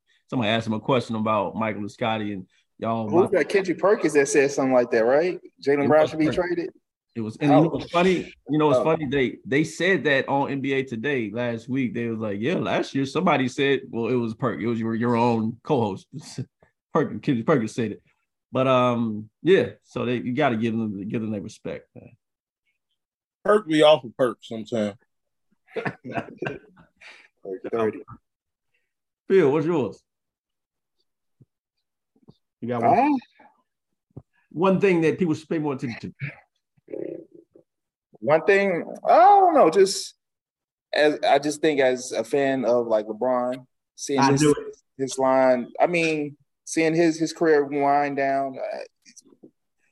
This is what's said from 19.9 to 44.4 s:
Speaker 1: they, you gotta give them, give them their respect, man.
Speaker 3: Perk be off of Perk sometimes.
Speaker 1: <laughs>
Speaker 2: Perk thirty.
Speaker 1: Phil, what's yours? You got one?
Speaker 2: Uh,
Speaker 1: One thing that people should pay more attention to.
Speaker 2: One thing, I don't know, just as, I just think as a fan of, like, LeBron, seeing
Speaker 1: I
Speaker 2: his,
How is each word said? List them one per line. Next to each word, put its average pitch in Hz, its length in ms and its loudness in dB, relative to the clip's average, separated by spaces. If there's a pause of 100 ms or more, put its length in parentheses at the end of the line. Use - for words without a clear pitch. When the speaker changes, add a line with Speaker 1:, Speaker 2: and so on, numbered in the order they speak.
Speaker 1:
they, 123 100 -2
you 123 180 -6
gotta 131 220 0
give 113 160 -2
them, 104 360 -6
give 123 120 -4
them 110 120 -6
their 104 80 -6
respect, - 540 -14
man. - 160 -20 (1300)
Speaker 3:
Perk 208 240 2
be 156 140 2
off 151 220 6
of 110 120 -16
Perk 120 260 0
sometimes. 107 520 -6 (800)
Speaker 1:
<laughs> - 0 -
Speaker 2:
Perk - 220 -8 (1800)
thirty. 110 300 -4 (1300)
Speaker 1:
Phil, 180 220 6
what's 147 160 0
yours? 143 360 -2 (2500)
You 117 80 -12
got 120 140 -4
one? 113 160 4
Speaker 2:
Uh, - 1200 -6 (300)
Speaker 1:
One 180 300 0
thing 185 220 4
that 156 160 0
people 165 160 0
should - 140 -16
pay 170 100 -2
more 151 160 -4
attention 120 380 -10
to. - 180 -12 (1900)
Speaker 2:
One 151 220 2
thing, 196 400 2 (240)
I 233 80 6
don't 381 380 8
know, 214 160 6
just 190 440 2 (800)
as, 147 340 2
I 135 120 4
just 147 240 -4
think 151 180 2
as 127 320 0
a - 100 -4
fan 135 440 -2
of, 120 200 2
like, 110 200 0
LeBron, 123 580 -4 (320)
seeing 139 240 -4
Speaker 1:
I 135 120 4
Speaker 2:
his, 139 100 2